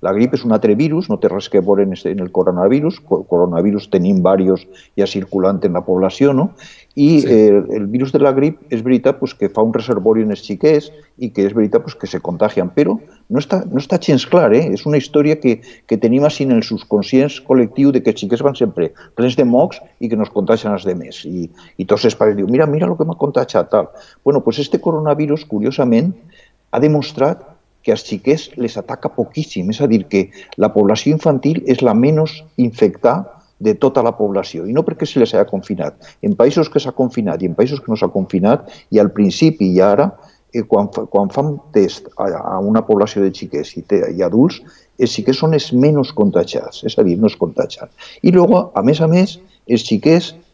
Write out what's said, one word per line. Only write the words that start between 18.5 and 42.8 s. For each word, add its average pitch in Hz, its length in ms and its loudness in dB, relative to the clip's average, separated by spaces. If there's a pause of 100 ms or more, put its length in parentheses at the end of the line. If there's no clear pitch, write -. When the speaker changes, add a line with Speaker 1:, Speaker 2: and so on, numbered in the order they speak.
Speaker 1:
sempre 87 380 -2 (220)
plens 123 200 0
de 147 80 2
mocs 123 380 0 (180)
i - 80 -6
que 110 80 -2
nos 107 140 -4
contagien 107 420 -2
els 95 140 -6
demés. 90 400 -8
I, 85 240 -8 (280)
i 95 80 -6
tots 101 200 0
els 110 100 2
pares 107 220 0
diuen, 98 140 -2
«Mira, 139 140 0
mira 156 220 -2
lo 175 80 -2
que 156 80 -2
m'ha 165 140 -6
contagiat», 127 520 -2
tal. 101 200 0 (340)
Bueno, 139 200 2
pues 117 160 -2
este - 200 -2
coronavirus, 151 680 -2
curiosament, 123 680 -2 (580)
ha - 80 -2
demostrat 151 640 0 (400)
que - 80 0
als 110 160 0
xiquets 135 480 -2
les 117 220 -6
ataca - 360 -8
poquíssim, 113 560 -6
és 113 120 -4
a 143 60 0
dir, 107 200 2
que 98 220 0 (260)
la 104 180 0
població 107 400 2
infantil 156 540 0
és 127 160 2
la 117 100 2
menys 156 460 2 (160)
infectada 120 800 0 (260)
de 107 160 0
tota 135 280 2
la 113 140 2
població, 95 500 -4
i 113 60 -6
no 147 100 0
perquè 165 240 -4
se - 140 -2
les 113 120 2
hagi 101 160 2
confinat. 92 440 -8 (280)
En 104 140 -2
països 151 340 2
que - 120 0
s'ha 127 100 -8
confinat 107 500 -4
i 92 40 -4
en 85 100 -2
països 131 240 0
que - 80 -16
no 110 80 -2
s'ha 98 160 -2
confinat, 98 540 0 (240)
i 107 100 2
al 104 140 4
principi 104 580 2
i 90 80 2
ara, 101 300 4 (420)
eh, 117 160 -4
quan 117 240 0
fa, 110 140 -8
quan 101 240 0
fan 143 240 -2 (180)
test - 460 0
a, 104 100 -4
a 92 320 -6
una 107 260 0